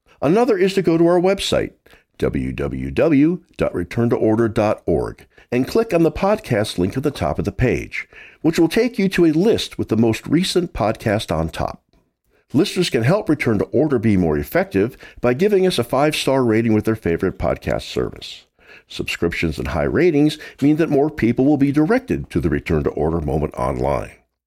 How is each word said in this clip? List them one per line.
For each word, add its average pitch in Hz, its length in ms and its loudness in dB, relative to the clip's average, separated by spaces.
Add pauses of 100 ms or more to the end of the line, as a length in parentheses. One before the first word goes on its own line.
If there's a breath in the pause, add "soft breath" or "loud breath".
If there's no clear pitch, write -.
(220 soft breath)
Another 214 340 2
is 190 180 2
to 190 80 0
go 165 140 2
to 165 100 4
our 175 140 4
website, - 520 0 (460 soft breath)
W 65 320 -2
W 65 400 -6
W 151 540 2 (120)
dot - 160 -2
return 117 380 -2
to 123 60 0
order 110 320 2
dot 107 380 -2
org, 62 380 -2 (280 soft breath)
and 127 160 0
click 226 260 0
on 165 80 4
the 156 80 4
podcast 175 680 -2
link 95 200 -2
at 135 80 -4
the 143 80 -2
top - 260 -4
of - 60 -2
the 98 80 -4
page, 87 560 -4 (340 loud breath)
which 165 160 0
will 165 100 4
take 240 300 0
you 196 100 2
to 175 180 2
a 160 40 4
list 170 480 0
with - 100 -4
the 110 80 0
most 113 300 2
recent 175 460 0
podcast 107 600 -2
on 80 140 0
top. - 360 -8 (680)
Listeners 175 380 0
can 117 140 0
help 196 240 0
Return 123 300 2
to - 80 -2
Order 135 340 0
be 104 160 2
more 82 200 2
effective 113 600 -2 (240 loud breath)
by 123 140 2
giving 190 300 2
us 185 140 0
a 117 60 0
five-star 135 600 0
rating 113 280 2
with 107 140 2
their 110 100 0
favorite 85 420 -2
podcast 65 440 -4
service. - 640 -8 (420 loud breath)
Subscriptions - 680 -4
and 64 100 -6
high 73 160 -2
ratings 147 540 2 (220 loud breath)
mean 151 160 4
that 160 140 0
more 147 200 2
people 123 340 0
will 147 140 4
be 143 120 2
directed 151 600 0
to 85 100 -2
the 82 100 0
Return 73 320 0
to - 80 0
Order 80 300 -2
moment 71 340 -4
online. 64 640 -4 (300)